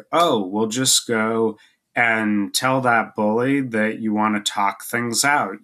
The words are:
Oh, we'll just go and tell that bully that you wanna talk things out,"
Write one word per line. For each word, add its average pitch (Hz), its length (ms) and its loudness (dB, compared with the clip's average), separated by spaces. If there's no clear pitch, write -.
Oh, 151 320 2
we'll 104 260 -2
just 123 380 0
go 113 520 0
and 110 600 0
tell 131 260 2
that 117 340 2
bully 120 460 0
that 110 380 -2
you 110 160 -2
wanna 107 260 0
talk - 440 -4
things 117 400 -2
out," 127 400 0